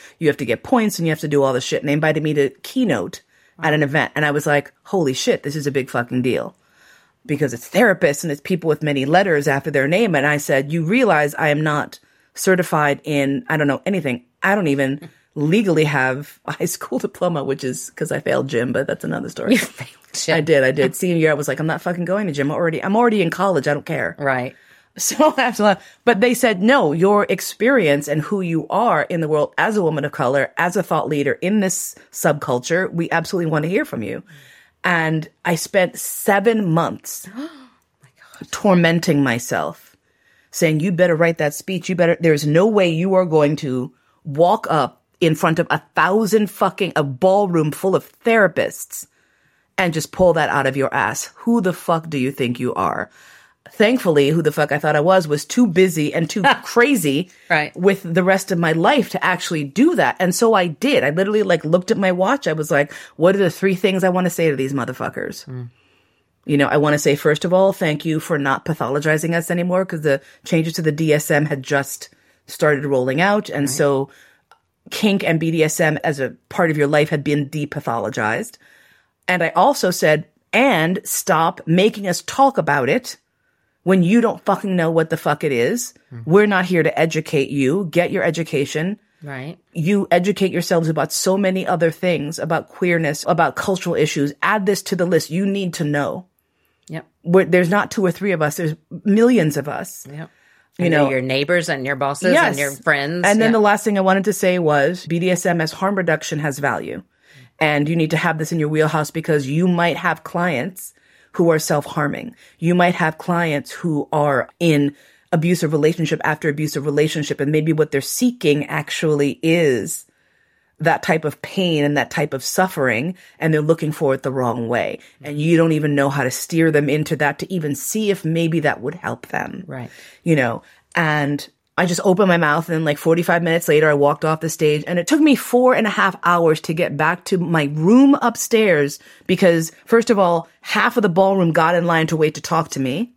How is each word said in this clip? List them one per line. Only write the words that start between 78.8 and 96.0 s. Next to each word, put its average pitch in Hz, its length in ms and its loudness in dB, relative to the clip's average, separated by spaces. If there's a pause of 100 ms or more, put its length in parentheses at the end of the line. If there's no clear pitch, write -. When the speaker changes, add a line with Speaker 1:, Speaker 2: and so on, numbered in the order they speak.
Speaker 1:
And 180 140 0
I 160 80 0
also 202 420 2
said, 156 340 2 (260)
And 190 520 2
stop - 600 -2
making 196 420 0
us 180 200 -4
talk 269 320 2
about 143 320 0
it - 260 -4 (680)
when 185 180 4
you 202 180 4
don't 233 240 -2
fucking 196 320 0
know 165 140 0
what 160 200 0
the 165 60 -2
fuck 151 280 -2
it 147 80 0
is. 135 420 -2 (180)
Speaker 2:
Mm-hmm. 117 180 -8
Speaker 1:
We're 202 160 6
not 190 180 2
here 180 180 2
to - 160 0
educate 156 520 0
you. 143 400 0
Get 170 200 0
your 185 120 -2
education. 160 760 -4 (240)
Speaker 2:
Right. 143 360 -14 (140)
Speaker 1:
You 190 380 0
educate 185 420 2
yourselves 165 360 0
about 151 240 -2
so 190 260 0
many 190 280 0
other 170 240 0
things, 160 480 -4
about 160 300 -4
queerness, 160 600 -2
about 160 280 2
cultural 180 380 -4
issues. 147 380 0 (100)
Add 196 240 0
this 196 180 0
to 190 120 -4
the 175 100 0
list. 170 240 0
You 185 160 -2
need 196 280 -2
to 170 100 -4
know. 147 420 -2 (600)